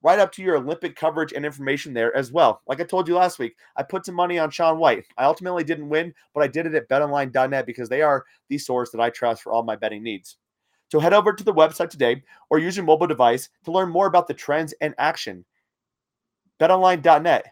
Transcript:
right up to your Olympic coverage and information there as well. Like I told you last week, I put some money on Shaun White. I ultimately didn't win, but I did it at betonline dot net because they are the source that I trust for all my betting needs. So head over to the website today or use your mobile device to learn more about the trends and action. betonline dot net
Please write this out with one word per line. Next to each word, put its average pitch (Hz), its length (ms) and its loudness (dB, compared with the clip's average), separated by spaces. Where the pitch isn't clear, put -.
right 185 160 4
up 196 140 4
to 190 100 -14
your 175 140 2
Olympic 147 380 -6
coverage 156 380 -2
and 143 120 -8
information 139 480 -6
there 117 220 0
as 127 160 -4
well. 135 360 2
Like 139 120 -6
I 170 40 -4
told 180 240 -4
you 175 80 0
last 180 240 0
week, 117 160 -6
I 135 60 -6
put 180 240 -8
some 185 80 -12
money 175 240 -2
on 156 140 -2
Shaun 160 260 0
White. 143 280 2
I 123 80 0
ultimately 175 380 -2
didn't 151 260 -6
win, 160 240 -4
but 147 80 2
I 139 40 2
did 156 200 -4
it 156 80 -4
at 147 120 -2
betonline 139 440 0
dot 131 180 0
net 135 160 -4
because 120 240 -10
they 135 140 0
are 139 220 0
the 143 100 -4
source 123 320 -4
that 113 100 -4
I 117 80 2
trust 117 320 -4
for - 100 -8
all 117 120 0
my 113 120 -6
betting 107 280 -8
needs. 104 340 -12
So 151 80 2
head 170 140 2
over 208 200 4
to 202 100 -10
the 202 100 0
website 156 360 2
today 135 320 -2
or 156 80 4
use 175 180 -4
your 185 80 -4
mobile 156 220 4
device 127 420 0
to 165 60 -10
learn 185 180 0
more 175 160 0
about 175 220 2
the 135 80 -8
trends 151 440 -4
and 151 200 -6
action. 113 440 -6
betonline 185 420 4
dot 151 220 6
net 151 280 2